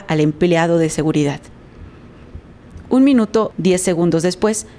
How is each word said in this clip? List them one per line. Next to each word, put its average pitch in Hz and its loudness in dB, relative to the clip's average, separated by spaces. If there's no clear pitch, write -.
al 156 0
empleado 165 0
de 160 0
seguridad. 151 -2
Un 262 2
minuto, 220 2
diez 180 2
segundos 165 0
después, 196 -2